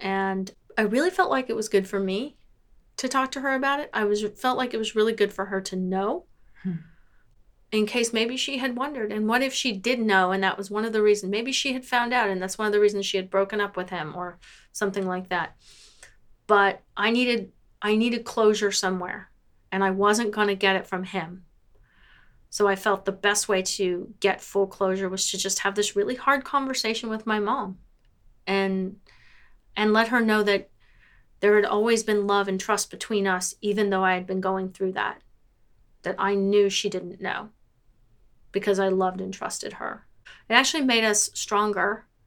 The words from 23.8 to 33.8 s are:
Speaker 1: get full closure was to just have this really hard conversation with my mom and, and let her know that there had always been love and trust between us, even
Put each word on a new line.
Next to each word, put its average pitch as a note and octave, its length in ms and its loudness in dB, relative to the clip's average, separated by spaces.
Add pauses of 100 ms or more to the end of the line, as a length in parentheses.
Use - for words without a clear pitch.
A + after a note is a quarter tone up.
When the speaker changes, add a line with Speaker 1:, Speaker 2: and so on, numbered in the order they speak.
Speaker 1:
get F#3+ 220 2
full G3 240 0
closure F#3+ 420 -2
was F#3+ 220 -2
to F#3+ 80 -4
just F#3+ 220 -2
have G3 140 -2
this G#3 220 -2
really G3+ 180 0
hard C4+ 300 0
conversation C4 640 -2
with A3 180 -6
my G#3+ 140 0
mom G#3 380 -4 (680)
and, F#3+ 500 0 (760)
and G#3+ 200 2
let A3+ 140 4
her A#3+ 120 2
know G#3+ 220 4
that G3+ 260 0 (720)
there G#3 140 6
had G3+ 80 6
always A3 400 2
been G#3 240 0
love G3+ 180 4
and F#3+ 140 -2
trust G#3 280 -2
between G3+ 380 -2
us, F#3 340 -2
even G#3 300 0